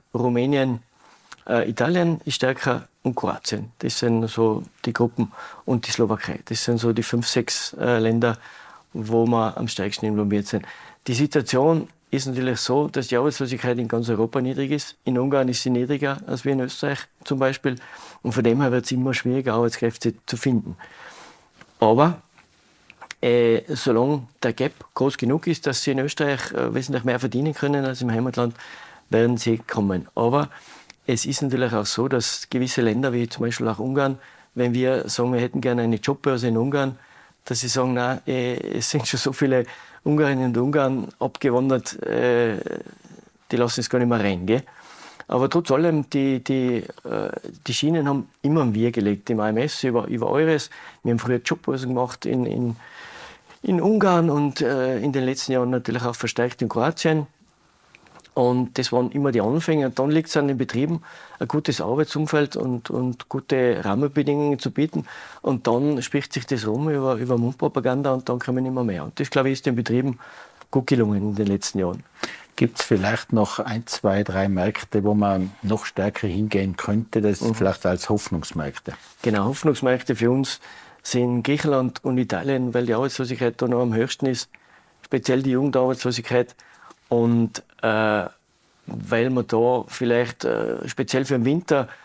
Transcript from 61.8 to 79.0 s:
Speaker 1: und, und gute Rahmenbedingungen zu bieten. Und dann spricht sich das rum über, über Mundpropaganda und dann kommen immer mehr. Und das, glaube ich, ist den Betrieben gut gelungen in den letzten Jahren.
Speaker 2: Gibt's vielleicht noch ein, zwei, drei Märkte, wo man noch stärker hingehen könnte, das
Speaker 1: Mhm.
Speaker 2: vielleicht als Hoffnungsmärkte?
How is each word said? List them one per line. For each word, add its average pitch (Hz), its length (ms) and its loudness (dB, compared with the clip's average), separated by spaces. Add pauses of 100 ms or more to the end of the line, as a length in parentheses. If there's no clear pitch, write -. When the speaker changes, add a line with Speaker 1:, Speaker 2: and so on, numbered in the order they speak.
Speaker 1:
und, 123 320 -4
und 127 400 -4
gute 123 560 0
Rahmenbedingungen 143 760 0
zu - 120 -4
bieten. 147 360 -2 (340)
Und 127 260 0
dann 131 340 2
spricht - 320 -4
sich 123 120 -6
das 110 220 -2
rum 135 220 0
über, 135 260 0
über 123 220 0
Mundpropaganda 131 760 0
und 131 140 -4
dann 123 120 0
kommen 127 260 -2
immer 131 180 -2
mehr. 90 220 -2
Und - 160 -6
das, 139 80 -4
glaube 135 180 2
ich, 135 60 0
ist - 120 -6
den 123 120 0
Betrieben 120 420 0 (500)
gut 131 180 0
gelungen 104 420 2
in 101 60 -4
den 104 120 0
letzten 98 320 -2
Jahren. 90 240 -2 (540)
Speaker 2:
Gibt's - 260 0
vielleicht 104 480 0
noch 107 280 2
ein, 113 280 -6
zwei, 101 360 0
drei 95 260 -2
Märkte, 98 560 0
wo 104 80 2
man 95 380 2 (100)
noch 107 240 -2
stärker 101 420 -2
hingehen 98 480 0
könnte, 110 460 -2
das 104 180 2
Speaker 1:
Mhm. 113 160 0
Speaker 2:
vielleicht 95 300 0
als - 240 0
Hoffnungsmärkte? 80 840 -4 (260)